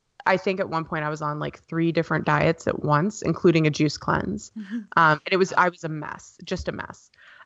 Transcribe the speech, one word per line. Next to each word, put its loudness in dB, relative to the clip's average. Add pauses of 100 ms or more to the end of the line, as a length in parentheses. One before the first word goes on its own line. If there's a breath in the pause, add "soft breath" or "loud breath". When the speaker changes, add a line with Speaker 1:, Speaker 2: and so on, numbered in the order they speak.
(260)
Speaker 1:
I 4
think -2
at -4
one -4
point -6
I -4
was -6
on, -4
like, -8
three 0
different -2
diets 2
at -2
once, 0
including 4
a 4
juice 0
cleanse. -4
Speaker 2:
Mm-hmm. -8 (200)
Speaker 1:
Um, 6
and -8
it 4
was, 2
I 4
was -6
a -6
mess, -10
just -6
a -4
mess. -14 (340 loud breath)